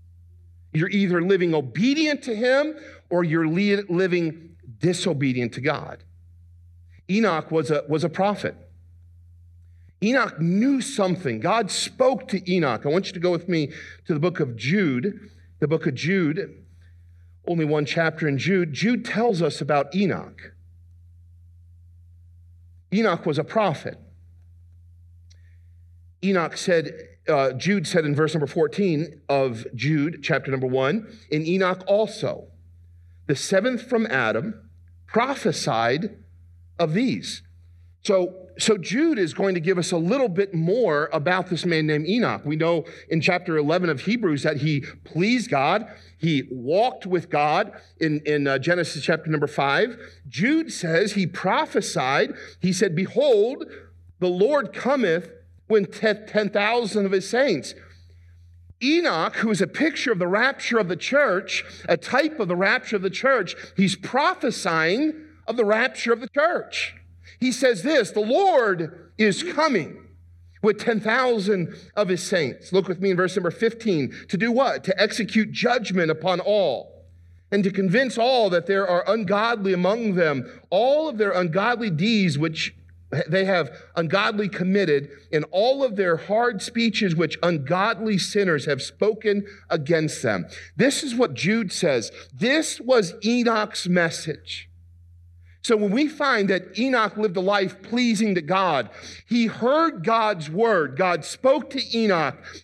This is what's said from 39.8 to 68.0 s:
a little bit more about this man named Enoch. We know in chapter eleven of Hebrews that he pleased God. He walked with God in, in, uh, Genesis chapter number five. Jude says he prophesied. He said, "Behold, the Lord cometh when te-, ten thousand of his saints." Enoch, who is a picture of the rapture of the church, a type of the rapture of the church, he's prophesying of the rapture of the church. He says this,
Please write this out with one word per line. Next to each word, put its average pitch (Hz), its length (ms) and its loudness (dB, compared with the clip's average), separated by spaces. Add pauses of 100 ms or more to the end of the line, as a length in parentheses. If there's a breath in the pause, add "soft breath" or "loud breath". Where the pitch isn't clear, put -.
a 175 60 2
little 220 320 2
bit 190 240 -2
more 165 580 2
about 170 360 0
this 170 180 -4
man 160 200 2
named 151 220 0
Enoch. 175 380 0
We 151 100 -4
know 160 300 0 (240 loud breath)
in 165 100 0
chapter 175 380 0
eleven 165 320 2
of 139 120 -2
Hebrews 185 420 0
that 151 140 0
he 143 280 0 (180 loud breath)
pleased 214 460 -2
God. 147 360 2 (320 loud breath)
He 156 320 0
walked 165 560 -2
with 180 240 -2
God 156 440 0 (260 loud breath)
in, 156 260 0
in, 147 220 0
uh, 135 100 2
Genesis 170 460 -2
chapter 160 260 0
number 147 180 0
five. 156 500 0 (320 loud breath)
Jude 262 420 0
says 175 400 0
he 190 160 0
prophesied. 196 1080 0 (280 loud breath)
He 185 100 2
said, 180 240 0
"Behold, 233 720 2 (540 loud breath)
the 180 100 0
Lord 220 420 2
cometh 202 580 0 (380)
when 214 180 4
te-, 214 420 -2
ten 208 220 0
thousand 214 560 0
of 190 60 -2
his 190 160 0
saints." 226 480 0 (1080 soft breath)
Enoch, 254 560 0
who 220 140 0
is 196 100 2
a 170 60 2
picture 262 460 0
of 175 60 -2
the 175 80 0
rapture 240 500 0
of 202 100 2
the 175 80 -4
church, 240 720 0 (240 loud breath)
a 170 80 4
type 302 420 0
of 196 80 -2
the 175 80 0
rapture 214 400 0
of 185 60 -2
the 190 80 -2
church, 233 460 0 (200 loud breath)
he's 190 220 2
prophesying 254 1160 0 (320 loud breath)
of 240 120 -4
the 226 80 2
rapture 233 480 0
of 226 80 -2
the 254 80 -10
church. - 640 -2 (440 loud breath)
He 254 120 0
says 233 320 2
this, 262 260 2